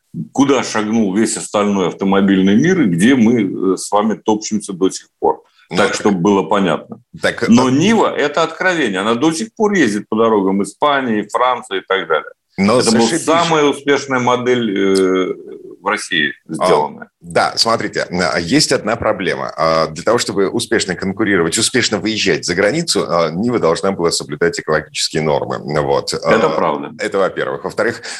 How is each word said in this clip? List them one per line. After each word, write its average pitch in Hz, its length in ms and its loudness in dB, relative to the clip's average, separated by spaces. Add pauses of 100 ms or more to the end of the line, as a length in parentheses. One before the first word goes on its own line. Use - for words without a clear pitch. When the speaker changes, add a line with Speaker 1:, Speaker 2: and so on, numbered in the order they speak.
(320)
Speaker 1:
Куда 135 300 2
шагнул 107 520 -2
весь 113 220 0
остальной 101 520 0
автомобильный 98 680 2
мир 165 260 2
и 120 40 2
где 95 280 4
мы, 107 600 2
э, - 20 -6
с - 160 -10
вами 104 220 2
топчемся 107 580 -4
до 92 180 0
сих - 160 -14 (140)
пор. - 220 0 (280)
Speaker 2:
Ну, 87 80 -6
Speaker 1:
Так, 101 140 4
Speaker 2:
так, - 40 -4
Speaker 1:
чтобы 101 220 0
было 98 240 2
понятно. 87 580 -2 (220)
Speaker 2:
так, 175 260 -2
Speaker 1:
Но 120 220 6
Speaker 2:
так. - 80 2
Speaker 1:
«Нива» — 185 400 2
это 147 240 0
откровение. 156 580 -2
Она 110 140 0
до 147 180 0
сих 220 220 -8
пор 208 180 0
ездит 110 360 0
по 110 80 -4
дорогам 101 460 2
Испании, 127 720 -2
Франции 117 460 -2
и 92 100 -10
так 92 200 -2
далее. 76 220 -2 (280)
Speaker 2:
Но 107 220 4
Speaker 1:
Это 113 100 2
была 113 140 4
Speaker 2:
зашибись. 135 200 0
Speaker 1:
самая 165 400 2
успешная 135 540 0
модель, 123 600 0
э, 95 560 2 (460)
в 87 60 -6
России 87 460 -2 (160)
Speaker 2:
А, - 60 -10
Speaker 1:
сделанная. 78 540 0 (120)
Speaker 2:
да, 85 360 0
смотрите, 98 460 0
а, 85 360 -2
есть 87 320 0
одна 113 240 0
проблема. 85 640 -2
А, 80 320 2
для 78 160 -10
того, 113 140 2
чтобы 98 300 0
успешно 110 460 -2
конкурировать, 92 640 0
успешно 110 400 0
выезжать 95 460 -2
за 90 100 -2
границу, 104 540 0
а, 85 240 0
«Нива» 110 260 0
должна 85 320 0
была 85 220 0
соблюдать 80 480 -2
экологические 78 640 -4
нормы. 67 360 -2 (240)
Вот. 69 300 -2
Speaker 1:
Это - 340 0
Speaker 2:
А, 78 40 0
Speaker 1:
правда. 76 480 -2
Speaker 2:
это, 104 200 -4
во-первых. 73 460 -4
Во-вторых, 107 380 -4 (180)